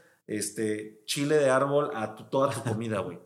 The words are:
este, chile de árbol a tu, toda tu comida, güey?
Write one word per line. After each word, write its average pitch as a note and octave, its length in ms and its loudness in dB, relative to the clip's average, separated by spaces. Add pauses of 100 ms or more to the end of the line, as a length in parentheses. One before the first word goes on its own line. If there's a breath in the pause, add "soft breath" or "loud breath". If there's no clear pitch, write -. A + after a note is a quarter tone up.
(280 loud breath)
este, G#2+ 800 -4
chile D3 320 0
de C#3+ 120 6
árbol C#3 460 4
a A2 200 -4
tu, - 100 -16
toda C3+ 280 2
tu - 80 -6
comida, A2 380 -2
güey? F2+ 260 -6